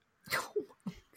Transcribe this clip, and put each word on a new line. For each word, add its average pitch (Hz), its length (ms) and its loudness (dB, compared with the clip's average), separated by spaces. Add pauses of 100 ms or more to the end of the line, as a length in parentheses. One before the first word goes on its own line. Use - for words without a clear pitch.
(320)
<laughs> - 80 4 (760)